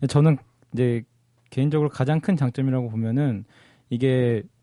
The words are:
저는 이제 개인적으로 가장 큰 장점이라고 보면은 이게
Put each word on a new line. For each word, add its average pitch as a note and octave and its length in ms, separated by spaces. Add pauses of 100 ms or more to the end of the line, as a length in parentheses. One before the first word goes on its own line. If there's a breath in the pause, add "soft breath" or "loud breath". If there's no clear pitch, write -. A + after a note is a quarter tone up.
저는 D3+ 280 (360)
이제 A#2+ 320 (460)
개인적으로 D3 380
가장 C#3+ 320
큰 G3 160
장점이라고 C3 540
보면은 A2+ 540 (440 soft breath)
이게 B2 540 (200)